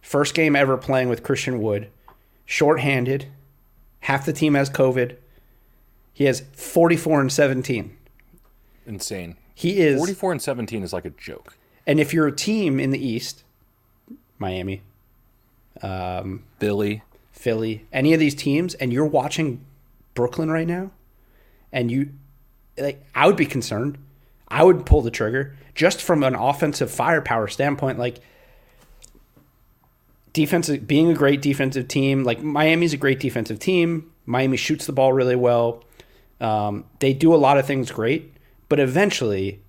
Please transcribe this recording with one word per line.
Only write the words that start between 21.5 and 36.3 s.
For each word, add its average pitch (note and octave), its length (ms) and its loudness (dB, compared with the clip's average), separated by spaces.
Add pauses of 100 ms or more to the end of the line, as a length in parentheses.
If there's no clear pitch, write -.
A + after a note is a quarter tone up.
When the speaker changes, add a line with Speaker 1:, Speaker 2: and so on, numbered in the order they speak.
Speaker 1:
and B2 200 -2
you, C#3 180 -2 (680)
like, C#3+ 260 -6 (120)
I C#3 100 4
would F#3+ 100 6
be C#3+ 120 2
concerned. B2+ 500 -4 (520)
I D3+ 140 2
would F3 220 6
pull D3+ 160 4
the A2+ 100 -4
trigger C3 440 -4 (180)
just E3+ 280 0
from D#3+ 220 0
an C3 120 0
offensive C#3 560 -2
firepower B2 560 0
standpoint. C#3 500 -4
Like, B2 220 -6 (2250)
defensive, D3+ 540 0
being D#3 220 4
a E3+ 60 4
great C#3+ 260 2
defensive C3+ 460 -2
team, C3+ 360 0
like, A#2 180 -2
Miami's D#3 520 2
a C#3+ 40 -6
great C3+ 220 0
defensive A#2 400 -4
team. E3+ 520 0 (140)
Miami C3 320 0
shoots - 280 -4
the D#3 80 -8
ball C3+ 200 4
really B2+ 220 2
well. A#2+ 480 2 (560)